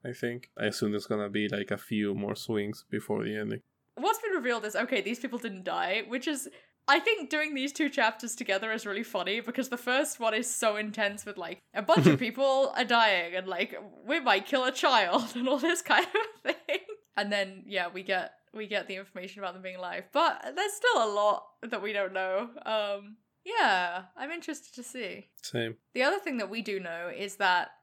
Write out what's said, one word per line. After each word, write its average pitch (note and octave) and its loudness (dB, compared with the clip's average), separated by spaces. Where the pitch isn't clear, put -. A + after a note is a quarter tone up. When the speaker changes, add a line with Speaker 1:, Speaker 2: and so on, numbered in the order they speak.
Speaker 1:
I B2+ -8
think. A#2+ -6
I A2 -2
assume G#2 2
there's G#2 -2
gonna G#2 0
be, G#2 0
like, G2+ -2
a G2+ -2
few G#2 0
more G2+ -2
swings G#2 -4
before G#2+ -2
the G#2+ -4
ending. G#2+ -4
Speaker 2:
What's G#4 0
been G#4+ -2
revealed A#3+ 0
is, A3 -6
okay, G#3+ 0
these A3+ -4
people A#3+ -6
didn't F#3+ -8
die, F3 0
which B3 -4
is D4 -4
I D4 8
think G#4 0
doing D4+ 0
these C#4 -2
two D4+ 0
chapters A3+ 0
together G3+ -2
is A3 -2
really G#3 -2
funny G3+ -2
because A#3+ -4
the A#3+ -4
first C4 0
one A3 2
is A#3+ 0
so G#3+ 2
intense G#3 -2
with, G3+ -10
like, F3 -10
a G#3 -2
bunch B3+ 8
of C#3 8
Speaker 1:
<laughs> B3 0
Speaker 2:
people C4+ 2
are B3 2
dying G3+ 4
and, F#3 -2
like, F#3 -2
we D4+ 2
might G3+ 4
kill C4 2
a B3+ 2
child A#3 4
<laughs> - -14
and B3 0
all C4+ 4
this E4+ 2
kind B3+ 4
of - -2
thing. - -4
And G3+ 0
then, F#3+ -2
yeah, F#3 -2
we F#3 -8
get, F#3 -2
we G#3+ -8
get G3 -2
the F#3+ -8
information G3 -12
about F3+ -6
them F#3+ -16
being F#3 -10
alive. F3+ -8
But D4+ 2
there's G4+ -2
still B4 4
a A3 2
lot G#3 2
that A3+ -6
we G#3 -4
don't G3 0
know. F#3+ -2
Um, G#3 -2
yeah, F#3+ 2
I'm C4+ -8
interested E4 -10
to B3 -14
see. G#3 -10
Speaker 1:
Same. A2+ -4
Speaker 2:
The B3+ 0
other E4 4
thing E4 -4
that G#3 -4
we A3+ -6
do G3 -4
know E3+ -8
is G3 -8
that F3+ 4